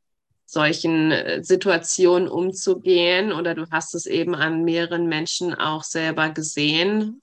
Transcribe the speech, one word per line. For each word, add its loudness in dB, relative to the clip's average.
solchen, 2
äh, -2
Situationen 2
umzugehen 2
oder -2
du -8
hast -4
es -6
eben -2
an 0
mehreren 0
Menschen -4
auch -4
selber -2
gesehen, -2